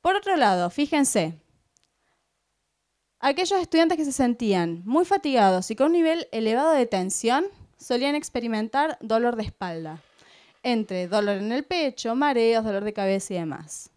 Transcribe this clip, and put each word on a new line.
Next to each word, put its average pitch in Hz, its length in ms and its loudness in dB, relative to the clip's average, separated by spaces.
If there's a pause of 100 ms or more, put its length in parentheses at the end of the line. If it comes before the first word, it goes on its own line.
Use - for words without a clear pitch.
Por 370 140 2
otro 392 220 0
lado, 185 340 2
fíjense, 262 680 0 (1800)
aquellos 349 420 0
estudiantes 330 360 2
que 311 80 -2
se 277 80 -2
sentían 196 720 0
muy 277 200 2
fatigados 233 680 2
y 226 60 -6
con 269 120 2
un 339 60 4
nivel 330 360 2
elevado 226 420 2
de 269 140 4
tensión, 226 600 -2 (320)
solían 262 360 -2
experimentar 240 840 -4
dolor 233 340 0
de 226 80 -6
espalda, 165 580 -10 (640)
entre 208 460 -2
dolor 202 300 0
en 208 140 -4
el 285 120 -4
pecho, 269 500 -4
mareos, 233 500 2
dolor 202 200 -2
de 208 80 -4
cabeza 196 420 -2
y 180 40 -4
demás. - 580 -10